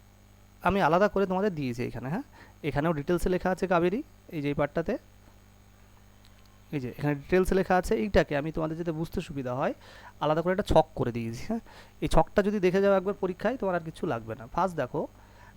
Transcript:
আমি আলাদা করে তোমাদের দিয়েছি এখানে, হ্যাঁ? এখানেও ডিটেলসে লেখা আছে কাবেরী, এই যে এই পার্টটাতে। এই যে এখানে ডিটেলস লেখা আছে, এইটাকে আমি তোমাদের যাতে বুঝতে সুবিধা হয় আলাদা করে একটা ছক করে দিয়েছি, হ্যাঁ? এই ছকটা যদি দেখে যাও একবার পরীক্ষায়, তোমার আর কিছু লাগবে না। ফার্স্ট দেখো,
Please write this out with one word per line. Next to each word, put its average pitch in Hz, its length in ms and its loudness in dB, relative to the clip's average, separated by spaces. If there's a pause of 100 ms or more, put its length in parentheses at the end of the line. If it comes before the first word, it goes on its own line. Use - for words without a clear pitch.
(640)
আমি 190 180 2
আলাদা 175 260 4
করে 196 180 0
তোমাদের 185 300 -2
দিয়েছি 123 300 -2
এখানে, 120 240 -6
হ্যাঁ? 220 140 -4 (400)
এখানেও 151 300 0
ডিটেলসে 165 360 0
লেখা 180 200 0
আছে 185 180 -2
কাবেরী, 180 360 2 (260)
এই 160 120 -6
যে 143 60 -2
এই 143 60 0
পার্টটাতে। 165 440 -2 (1800)
এই 151 60 -4
যে 123 100 -6
এখানে 147 260 -2
ডিটেলস 185 380 2
লেখা 185 220 2
আছে, 185 200 0
এইটাকে 190 420 2
আমি 156 140 -2
তোমাদের 160 260 -4
যাতে 170 140 -4
বুঝতে 165 300 -6
সুবিধা 127 340 -6
হয় 175 180 -2 (460)
আলাদা 156 220 2
করে 175 100 0
একটা 190 120 0
ছক - 320 6
করে 123 160 -2
দিয়েছি, 117 360 -6
হ্যাঁ? 226 120 -4 (420)
এই 156 60 0
ছকটা - 340 4
যদি 208 180 0
দেখে 185 220 2
যাও 196 120 6
একবার 190 200 0
পরীক্ষায়, 196 440 -4
তোমার 190 180 -2
আর 170 60 -2
কিছু 160 240 -8
লাগবে 113 300 -4
না। 113 120 -12
ফার্স্ট 175 300 -2
দেখো, 147 300 -4 (500)